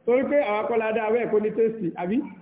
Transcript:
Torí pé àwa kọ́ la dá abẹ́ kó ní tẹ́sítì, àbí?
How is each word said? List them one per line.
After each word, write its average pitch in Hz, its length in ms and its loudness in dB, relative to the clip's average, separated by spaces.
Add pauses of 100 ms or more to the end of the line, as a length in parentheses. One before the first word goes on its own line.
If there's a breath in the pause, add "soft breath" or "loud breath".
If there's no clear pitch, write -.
Torí 254 240 2
pé 285 140 2
àwa 214 260 0
kọ́ 240 140 -2
la 220 140 0
dá 226 120 0
abẹ́ 220 260 0
kó 214 80 2
ní 214 120 0
tẹ́sítì, 220 420 0
àbí? 180 240 -2 (240)